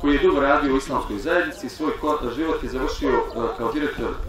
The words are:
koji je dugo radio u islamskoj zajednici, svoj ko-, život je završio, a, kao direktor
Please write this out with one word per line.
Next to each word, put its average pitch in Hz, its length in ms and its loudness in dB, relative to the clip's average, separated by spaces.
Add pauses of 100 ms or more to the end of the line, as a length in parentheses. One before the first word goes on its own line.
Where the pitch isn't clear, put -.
koji 285 140 4
je - 60 2
dugo 170 180 6
radio 139 340 4
u 135 40 4
islamskoj 120 400 -2
zajednici, 165 520 -2
svoj 156 220 -2 (100)
ko-, 147 340 0
život 156 280 -2
je 123 60 -4
završio, 131 540 0 (120)
a, 117 120 -2 (100)
kao 120 140 -2
direktor 147 380 -2 (200)